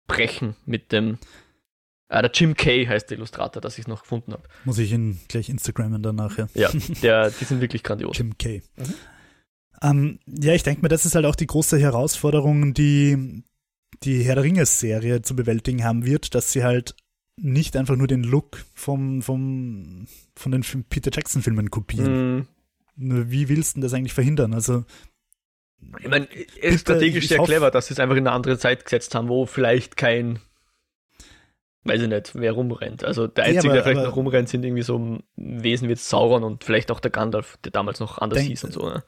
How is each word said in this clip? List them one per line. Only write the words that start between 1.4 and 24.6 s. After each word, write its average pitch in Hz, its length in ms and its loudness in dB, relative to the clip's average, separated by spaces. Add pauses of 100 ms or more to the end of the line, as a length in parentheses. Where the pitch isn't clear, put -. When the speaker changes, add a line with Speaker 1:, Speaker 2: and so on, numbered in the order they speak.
Speaker 1:
äh, - 120 2
der 120 120 2
Jim 160 220 4
Kay 127 320 2
heißt 107 240 -2
der 113 60 -8
Illustrator, - 460 -8
dass - 160 -10
ich's 113 100 -12
noch 110 140 -10
gefunden 117 320 -8
hab. - 120 -18 (180)
Speaker 2:
Muss 117 140 -2
ich 110 140 0
ihn 110 260 0 (100)
gleich 113 200 -4
Instagrammen 110 540 -4
danach, 107 360 -4
ja. 110 160 -4
Speaker 1:
Ja, 107 160 4 (160)
Speaker 2:
<laughs> - 160 -6
Speaker 1:
der, 110 280 6
die 117 140 -8
sind 127 160 -2
wirklich 120 220 -2
grandios. - 360 -6
Speaker 2:
Jim 117 180 -4
Kay. 107 260 -6 (140)
Speaker 1:
Mhm. 139 180 -10 (840)
Speaker 2:
Ähm, 143 460 2
ja, 151 260 0
ich 175 100 4
denk 147 200 0
mir, 175 80 2
das 165 160 2
ist - 80 0
halt 160 100 4
auch 147 100 4
die 156 120 -2
große 156 320 2
Herausforderung, 147 960 2
die 143 680 4 (600)
die 131 200 0
Herr 131 120 2
der 139 80 4
Ringe-Serie 120 800 2
zu - 120 -6
bewältigen 117 500 0
haben 117 200 0
wird, 139 300 0
dass - 180 0
sie 131 100 0
halt 123 320 0 (420)
nicht 147 400 0
einfach 131 200 2
nur 131 100 2
den 127 180 2
Look 135 340 0 (160)
vom, 135 480 -4
vom, 123 840 -6 (300)
von 131 160 -4
den 127 100 2
Fil-, 127 260 -6
Peter - 240 -2
Jackson-Filmen 113 580 -2
kopieren. 127 640 0
Speaker 1:
Mhm. 131 120 -6 (480)
Speaker 2:
Nur 123 340 -2
wie 135 180 0
willst 151 240 0
du - 40 -16
denn 139 60 -4
das 127 120 -2
eigentlich 127 180 -4
verhindern? 131 420 2
Also 120 300 0 (1160)